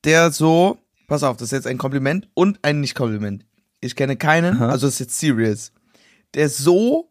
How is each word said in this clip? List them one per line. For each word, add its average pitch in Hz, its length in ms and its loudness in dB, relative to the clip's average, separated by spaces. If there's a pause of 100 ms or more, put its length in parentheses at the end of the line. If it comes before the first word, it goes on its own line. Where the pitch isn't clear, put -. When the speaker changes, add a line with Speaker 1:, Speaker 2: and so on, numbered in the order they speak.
Speaker 1:
der 165 260 4
so, 165 460 2 (300)
pass 147 160 -2
auf, 123 140 -2
das 120 100 -10
ist - 40 -8
jetzt 135 160 -6
ein 127 100 -4
Kompliment 139 560 -4
und 202 280 2
ein 147 180 -2
Nicht-Kompliment. 107 680 -4 (360)
Ich 127 140 -10
kenne 139 200 -2
keinen, 170 420 0
Speaker 2:
Aha. 120 120 2
Speaker 1:
also 131 180 0
das 131 80 -2
ist - 40 -8
jetzt - 200 -8
serious, 113 520 0 (640)
der 147 140 0
so 208 600 2